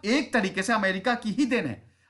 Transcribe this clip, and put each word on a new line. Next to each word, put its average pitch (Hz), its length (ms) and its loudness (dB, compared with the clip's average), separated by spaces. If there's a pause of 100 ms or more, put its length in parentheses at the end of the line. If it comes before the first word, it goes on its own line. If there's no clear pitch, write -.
एक 247 280 0
तरीके 196 300 0
से 233 100 0
अमेरिका 196 420 0
की 220 160 -4
ही 254 140 2
देन 220 220 0
है। - 300 -12 (120)